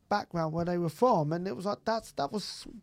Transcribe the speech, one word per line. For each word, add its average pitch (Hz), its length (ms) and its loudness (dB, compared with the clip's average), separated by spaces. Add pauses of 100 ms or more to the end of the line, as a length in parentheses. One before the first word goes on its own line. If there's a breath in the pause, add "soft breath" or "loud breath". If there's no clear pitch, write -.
background, 170 440 0
where 170 120 0
they 175 140 0
were 170 100 0
from, 170 440 4
and 175 140 -2
it 196 80 -4
was 175 120 -6
like, 208 180 -2
that's, 220 280 -2
that - 200 -2
was - 340 -6 (160)